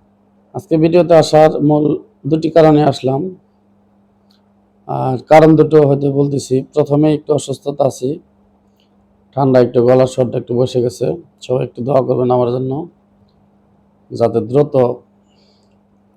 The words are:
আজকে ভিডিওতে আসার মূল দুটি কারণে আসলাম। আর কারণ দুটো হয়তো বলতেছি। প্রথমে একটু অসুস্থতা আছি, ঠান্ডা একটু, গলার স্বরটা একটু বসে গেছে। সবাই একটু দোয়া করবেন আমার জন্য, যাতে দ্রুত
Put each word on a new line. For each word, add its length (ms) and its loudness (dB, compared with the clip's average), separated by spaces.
আজকে 220 -4
ভিডিওতে 380 2
আসার 480 4
মূল 360 0
দুটি 240 -2
কারণে 340 4
আসলাম। 520 -4
আর 320 -4
কারণ 380 4
দুটো 300 2
হয়তো 260 0
বলতেছি। 520 -2
প্রথমে 400 0
একটু 200 -4
অসুস্থতা 500 -6
আছি, 340 -6
ঠান্ডা 260 2
একটু, 220 0
গলার 240 4
স্বরটা 320 -4
একটু 160 -8
বসে 280 -2
গেছে। 340 -6
সবাই 240 -4
একটু 200 -12
দোয়া 160 0
করবেন 300 -2
আমার 220 0
জন্য, 360 -6
যাতে 300 -2
দ্রুত 360 -2